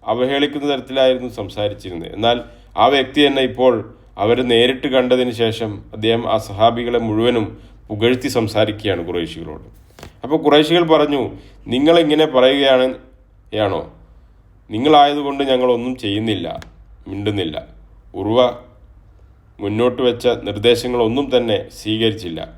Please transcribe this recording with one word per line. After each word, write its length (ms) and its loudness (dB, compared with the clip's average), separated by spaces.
അവഹേളിക്കുന്ന 680 -2
തരത്തിലായിരുന്നു 580 0
സംസാരിച്ചിരുന്നത്. 840 -8
എന്നാൽ 220 2
ആ 100 4
വ്യക്തി 400 2
തന്നെ 140 2
ഇപ്പോൾ 320 2
അവരെ 260 2
നേരിട്ട് 440 2
കണ്ടതിന് 440 2
ശേഷം 400 -4
അദ്ദേഹം 400 -2
ആ 40 0
സഹാബികളെ 600 0
മുഴുവനും 460 0
പുകഴ്ത്തി 400 -2
സംസാരിക്കുകയാണ് 800 -2
ഖുറൈശികളോട്. 580 -8
അപ്പോൾ 220 -2
ഖുറൈശികൾ 380 4
പറഞ്ഞു, 380 2
"നിങ്ങളിങ്ങനെ 580 4
പറയുകയാണ്, 680 4
യാണോ? 400 -4
നിങ്ങളായതുകൊണ്ട് 720 2
ഞങ്ങളൊന്നും 520 0
ചെയ്യുന്നില്ല, 520 -4
മിണ്ടുന്നില്ല." 580 -6
ഉർവ 240 -2
മുന്നോട്ട് 420 -2
വെച്ച 260 0
നിർദ്ദേശങ്ങളൊന്നും 1120 0
തന്നെ 320 -2
സ്വീകരിച്ചില്ല. 800 -4